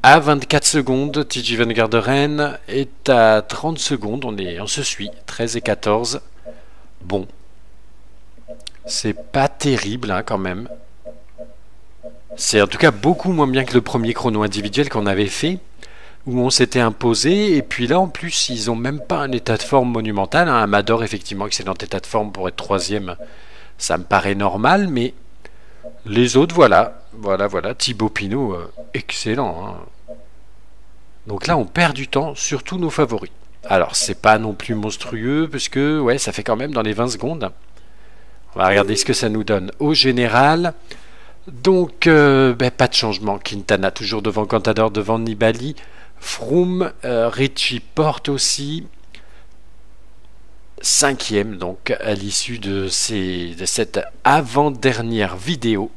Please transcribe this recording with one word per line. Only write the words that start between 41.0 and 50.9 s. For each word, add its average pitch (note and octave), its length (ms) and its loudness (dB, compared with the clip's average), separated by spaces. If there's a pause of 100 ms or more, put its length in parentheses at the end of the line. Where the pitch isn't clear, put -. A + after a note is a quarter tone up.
Donc, E3+ 600 2
euh, C#3 440 8
ben, B2 200 0
pas B2+ 160 4
de - 60 -4
changement. G2+ 440 0
Quintana G2 540 0
toujours G#2+ 300 -4
devant G#2+ 220 0
Contador, A2 460 2
devant G#2+ 300 0
Nibali. A2+ 560 0 (420)
Froome, F3+ 720 0 (140)
euh, A#2 240 2
Richie B2+ 500 -2
Porte - 500 0
aussi. C#3+ 600 -2 (1900)
Cinquième, A2 800 0